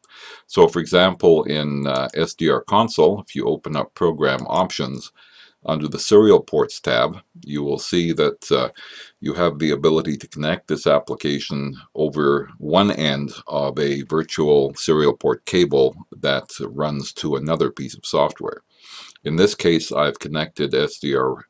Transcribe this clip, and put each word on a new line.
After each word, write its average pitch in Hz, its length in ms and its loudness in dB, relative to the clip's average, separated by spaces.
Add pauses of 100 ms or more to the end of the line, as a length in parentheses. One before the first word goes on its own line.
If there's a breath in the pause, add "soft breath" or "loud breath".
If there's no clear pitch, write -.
(480 loud breath)
So, - 180 6
for 87 140 0
example, 87 640 4
in, 73 420 -4
uh, 67 260 -2
S 78 220 -4
D 80 140 -2
R 65 140 0
Console, 101 580 2
if - 160 -16
you 67 100 -4
open 76 300 -4
up - 180 -6
Program 73 540 0
Options, 69 640 -4 (540 soft breath)
under 76 220 -4
the 69 100 -8
Serial 104 420 8
Ports - 380 -2
tab, 69 400 0 (260)
you 71 200 -6
will 71 160 -4
see 85 320 0
that, 76 380 -2
uh, 64 180 2 (520 loud breath)
you 73 140 -6
have 82 240 0
the 76 140 0
ability 78 440 0
to - 120 -14
connect 78 400 -6
this 76 180 -4
application 71 920 -2 (200)
over 71 520 0 (100)
one 90 340 2
end 71 400 -4 (160)
of 71 280 -4
a 71 260 -2
virtual 73 760 2
serial 76 360 2
port - 340 -2
cable 71 600 2 (100)
that 69 320 -2 (120)
runs 71 520 -6
to 76 220 -6
another 78 380 -2
piece 65 220 -12
of - 120 -16
software. - 560 -2 (600 loud breath)
In 78 100 -4
this 95 220 2
case, 85 340 0
I've 73 300 -2
connected 73 540 -6
S 73 260 -2
D 69 160 -2
R, 65 340 -2